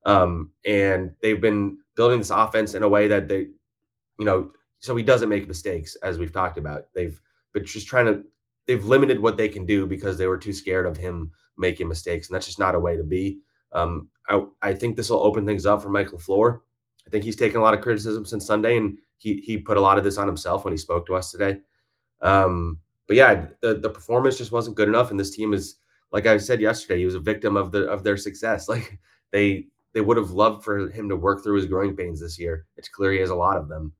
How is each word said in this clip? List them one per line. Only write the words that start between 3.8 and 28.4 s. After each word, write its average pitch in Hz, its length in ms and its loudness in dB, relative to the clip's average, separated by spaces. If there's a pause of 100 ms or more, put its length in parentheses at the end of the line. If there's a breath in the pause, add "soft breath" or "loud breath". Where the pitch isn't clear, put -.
you 107 60 -6
know, 95 280 2 (280)
so 127 140 -6
he 117 80 -2
doesn't 113 260 4
make 101 200 -2
mistakes, 85 560 -8
as 90 140 -4
we've 82 140 -6
talked 92 240 -4
about. 73 280 -10 (100)
They've 87 260 -6 (320)
been 104 120 -6
just 104 240 -14
trying 123 180 4
to, 107 160 2 (460)
they've 117 160 0
limited 131 340 4
what 107 180 2
they 110 120 0
can 95 180 -8
do 98 220 0
because 95 280 -4
they 92 120 0
were 92 100 0
too 98 140 -8
scared 92 340 -2
of 82 100 -4
him 85 360 -8 (240)
making 90 320 -2
mistakes. 85 400 -6
And 92 80 -8
that's 92 100 -6
just - 140 -10
not 92 160 2
a - 20 2
way 85 180 -2
to 80 60 -6
be. 92 380 -4 (320 soft breath)
Um, 85 360 -4 (200)
I, 95 160 0 (180)
I 98 120 -2
think 117 220 -4
this 113 140 -6
will 107 140 2
open 104 200 2
things 98 220 -2
up 104 160 2
for 101 60 -10
Mike 98 220 0
LaFleur. 104 500 0 (440)
I - 60 -20
think 107 140 -2
he's 110 100 -6
taken 113 240 0
a 113 40 4
lot 110 120 6
of 104 60 -2
criticism 110 440 -2
since 104 220 -8
Sunday, 110 300 2
and 104 200 -2 (200)
he, 101 240 -4
he 110 180 -6
put 101 200 0
a - 20 4
lot 98 180 6
of 98 60 0
this 98 120 0
on 101 120 -2
himself 87 360 -4
when 90 80 -4
he 82 60 -4
spoke 85 300 -4
to 92 80 -2
us 90 160 -6
today. 98 260 -2 (640)
Um, 90 580 2 (300)
but 110 80 6
yeah, 107 300 8 (140)
the, 110 200 0
the 110 100 -4
performance 127 480 0
just 113 140 -8
wasn't 113 240 -2
good 104 120 4
enough. 113 220 4
And 101 80 -4
this 98 160 -4
team 107 200 -2
is, 92 200 -6 (380)
like 101 140 0
I 107 120 6
said 110 220 0
yesterday, 107 400 0
he 90 40 0
was 92 120 -2
a 87 40 -6
victim 101 360 0
of 92 160 -2
the, 98 160 0
of 98 160 -6
their 101 120 2
success. 104 520 -4